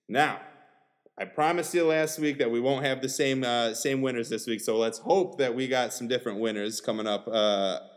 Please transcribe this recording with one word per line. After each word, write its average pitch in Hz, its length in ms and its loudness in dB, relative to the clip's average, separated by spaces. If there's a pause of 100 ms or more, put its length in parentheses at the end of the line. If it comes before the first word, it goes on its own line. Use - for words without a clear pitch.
Now, 127 320 0 (800)
I - 80 -6
promised 165 480 -2
you 170 100 4
last 156 340 2
week 147 200 0
that 120 120 2
we 120 100 2
won't 135 260 2
have 131 160 0
the 131 80 -4
same, 135 340 0
uh, 120 300 2
same 135 260 0
winners 123 300 -2
this 113 160 -4
week, 110 160 -2
so 110 160 2
let's 113 180 2
hope 185 400 2
that 127 180 0
we 131 140 -2
got 123 240 0
some 120 160 -8
different 117 320 -2
winners 110 400 -2
coming 110 260 -4
up, 104 240 -2
uh, 101 500 2 (160)